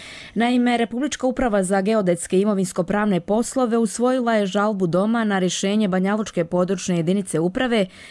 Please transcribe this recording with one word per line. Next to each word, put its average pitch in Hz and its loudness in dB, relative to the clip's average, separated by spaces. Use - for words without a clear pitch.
Naime, 240 2
Republička 247 -2
uprava 226 0
za 196 0
geodetske 185 0
i 190 4
imovinsko-pravne 202 0
poslove 233 0
usvojila 233 0
je 208 2
žalbu 202 0
doma 214 2
na 196 0
rješenje 196 0
Banjalučke 185 0
područne 180 -2
jedinice 180 0
uprave 214 0